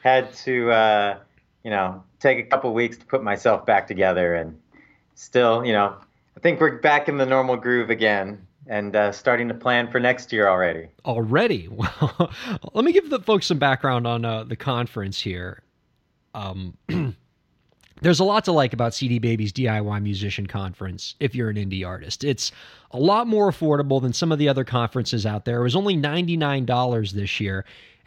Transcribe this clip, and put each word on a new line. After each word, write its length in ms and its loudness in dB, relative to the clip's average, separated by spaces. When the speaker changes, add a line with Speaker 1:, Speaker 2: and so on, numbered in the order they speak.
Speaker 1:
had 300 4
to, 380 0
uh, 480 4
you 60 -10
know, 340 -2
take 200 4
a 40 -6
couple 300 -2
weeks 240 -2
to 80 -20
put 180 -2
myself 440 0
back 200 2
together, 460 2
and 260 -6
still, 500 2
you 100 0
know, 220 2
I 40 -20
think 200 2
we're 200 2
back 280 2
in 100 -2
the 80 2
normal 300 2
groove 360 0
again 560 0
and, 300 -4
uh, 160 2
starting 380 0
to 40 -4
plan 380 -2
for 80 0
next 340 0
year 140 4
already. 400 2
Speaker 2:
Already? 640 0
<laughs> 100 -16
Well, 540 -2
let 100 2
me 100 4
give 180 2
the 80 0
folks 260 0
some 140 0
background 480 0
on, 180 -2
uh, 180 -4
the 120 -10
conference 640 -6
here. 400 -8
Um, 420 -10
<clears throat> 280 -4
there's 180 4
a 40 2
lot 220 2
to 60 0
like 220 2
about 220 -2
C 120 -2
D 120 0
Baby's 320 0
D 160 -2
I 140 0
Y 180 -4
Musician 480 -4
Conference 720 -10
if 160 -4
you're 140 -2
an 80 -4
indie 280 -4
artist. 380 -10
It's 280 -2
a 80 -6
lot 280 2
more 240 2
affordable 500 2
than 120 0
some 180 0
of 80 2
the 100 4
other 140 2
conferences 640 -2
out 180 -4
there. 140 0
It 40 2
was 120 0
only 200 0
ninety-nine 720 0
dollars 480 0
this 260 -4
year. 260 -4